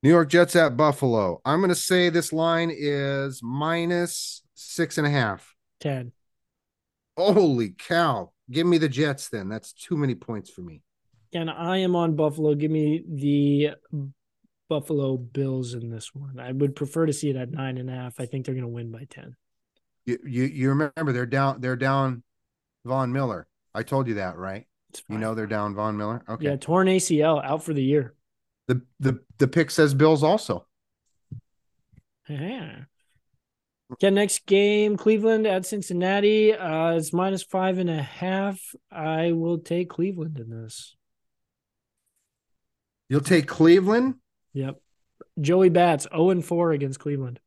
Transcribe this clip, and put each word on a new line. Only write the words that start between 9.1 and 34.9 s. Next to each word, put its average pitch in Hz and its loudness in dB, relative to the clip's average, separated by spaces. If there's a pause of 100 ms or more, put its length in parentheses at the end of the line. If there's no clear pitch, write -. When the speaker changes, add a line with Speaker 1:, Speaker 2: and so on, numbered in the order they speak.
Speaker 1:
then. 98 -8
That's 107 -10
too - -8
many 139 0
points - -12
for - -18
me. 85 -18 (500)
Speaker 2:
Ken, 165 -6
I 170 -4
am 180 2
on 165 2
Buffalo. 151 2
Give 151 -2
me 156 0
the 143 2 (1000)
Buffalo 143 -2
Bills 127 -6
in 117 -10
this 113 -14
one. 135 -14
I 123 -10
would 139 0
prefer 147 -2
to 147 0
see 143 -4
it 135 0
at 127 -6
nine 135 -6
and 127 -8
a - -8
half. 127 -12
I 127 -8
think 131 -8
they're 135 -4
gonna 127 -6
win 117 -10
by 113 -16
ten. - -20 (720)
Speaker 1:
You, 120 -4
you, 127 -2
you 131 -2
remember 143 0
they're 123 -2
down, 135 0
they're 127 -4
down 135 0 (640)
Von 127 -2
Miller. 123 -4 (260)
I 110 -6
told 135 -2
you 113 -2
that, 92 -6
right? 95 -10 (240)
Speaker 2:
It's - -20
Speaker 1:
You 104 -8
Speaker 2:
fine. 110 -4
Speaker 1:
know 110 -4
they're 110 -6
down 104 -4
Von 107 -4
Miller? 107 -6
Okay. 113 -8
Speaker 2:
Yeah, 143 -2
torn 180 0
A 185 2
C 160 0
L, 151 2
out 147 -4
for 160 -4
the 143 0
year. 131 0 (540)
Speaker 1:
The, 123 0 (180)
the, 131 0 (200)
the 135 4
pick 160 0
says 151 4
Bills 147 6
also. 151 0 (1600)
Speaker 2:
Yeah. 160 -10 (1120)
Okay, 196 2
next 196 0
game, 208 4